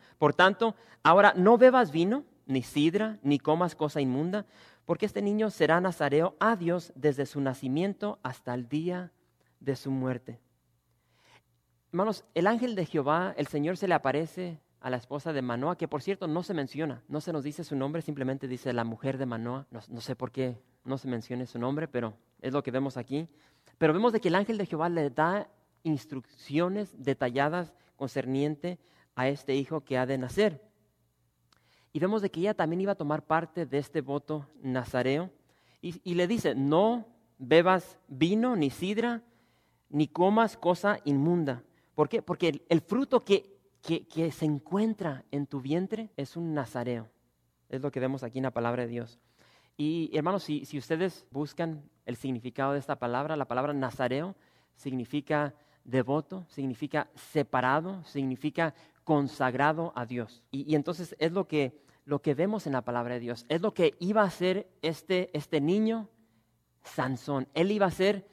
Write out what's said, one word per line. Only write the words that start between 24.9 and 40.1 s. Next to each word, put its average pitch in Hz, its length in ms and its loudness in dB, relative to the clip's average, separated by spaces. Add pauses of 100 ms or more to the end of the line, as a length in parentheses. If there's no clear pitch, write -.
da 170 400 0 (320)
instrucciones 160 1120 -4
detalladas 139 800 0 (220)
concerniente 143 840 -2 (360)
a 127 140 0
este 139 260 -2
hijo 139 280 -2
que 131 160 -2
ha 127 80 0
de 135 100 -2
nacer. 139 460 -2 (1300)
Y 143 80 -6
vemos 202 220 0
de 196 80 -2
que 165 100 -8
ella 208 140 0
también 170 260 0
iba 196 120 0
a 196 40 -8
tomar 151 300 -4
parte 165 400 -2
de 131 100 -2
este 147 240 -4
voto 143 460 -6 (160)
nazareo. 131 680 -2 (520)
Y, 175 220 -10
y 175 100 -4
le 180 120 2
dice, 180 280 0
"No 185 520 2 (300)
bebas 165 640 4 (100)
vino, 208 480 2
ni 143 140 2
sidra, 233 520 -2 (680)
ni 147 180 2
comas 208 480 4